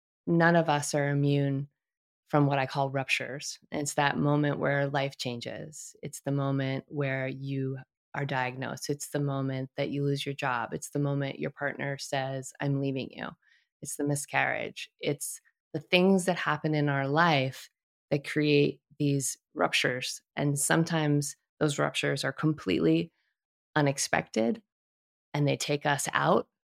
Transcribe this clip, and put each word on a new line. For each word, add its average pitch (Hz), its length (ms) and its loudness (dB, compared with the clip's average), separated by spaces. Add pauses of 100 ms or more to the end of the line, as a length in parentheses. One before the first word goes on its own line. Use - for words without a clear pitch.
(260)
none 170 300 6
of 165 140 4
us 147 260 0
are 143 140 0
immune 143 580 2 (600)
from 147 160 4
what 139 140 2
I 135 60 0
call 139 240 -2
ruptures. 131 680 -4 (140)
It's 147 220 -4
that 143 240 2
moment 147 420 2
where 143 300 0
life 139 280 -2
changes. 120 840 -8
It's 143 220 -12
the 139 60 -2
moment 135 580 0
where 135 360 -2
you 135 520 -4 (360)
are 143 120 -2
diagnosed. 127 640 -4
It's 143 200 -6
the 143 120 -2
moment 135 560 -2
that 143 140 -2
you 143 120 -2
lose 139 220 0
your 139 100 -6
job. 123 380 -2
It's 156 160 -8
the 143 100 -4
moment 143 400 -2
your 151 120 -4
partner 139 460 -6
says, 135 600 -4
"I'm 139 220 0
leaving 135 300 -4
you." - 160 -10 (540)
It's - 140 -10
the 147 80 -4
miscarriage. 139 840 -2 (100)
It's - 400 -6 (340)
the 156 60 -4
things 180 460 4
that 185 100 2
happen 151 400 0
in 147 140 2
our 139 180 0
life 143 600 2 (420)
that 143 160 0
create 143 540 4 (180)
these 143 380 0 (160)
ruptures. 147 680 0 (140)
And 143 240 0
sometimes 156 800 2 (240)
those 147 180 0
ruptures 143 460 -2
are 139 80 -2
completely 160 760 2 (640)
unexpected 160 880 0 (720)
and 147 140 2
they 139 80 2
take 147 300 -2
us 143 260 0
out. 147 360 2 (260)